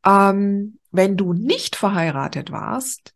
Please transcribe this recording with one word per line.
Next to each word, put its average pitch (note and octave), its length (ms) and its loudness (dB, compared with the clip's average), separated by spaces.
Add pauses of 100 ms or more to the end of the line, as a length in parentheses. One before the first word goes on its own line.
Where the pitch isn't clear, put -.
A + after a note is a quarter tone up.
Ähm, G3+ 720 2 (120)
wenn F#3+ 260 2
du F3+ 160 0
nicht B3+ 420 -2
verheiratet D3+ 760 -2
warst - 640 -8